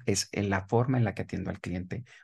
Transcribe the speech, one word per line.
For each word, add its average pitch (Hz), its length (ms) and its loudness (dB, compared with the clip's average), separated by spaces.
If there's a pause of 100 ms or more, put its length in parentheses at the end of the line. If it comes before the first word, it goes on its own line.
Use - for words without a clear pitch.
es - 260 0
en 101 200 0
la 95 160 0
forma 123 320 4
en 117 40 6
la 98 120 2
que 95 80 -4
atiendo 92 260 -4
al 90 100 -6
cliente, 90 440 -6 (200)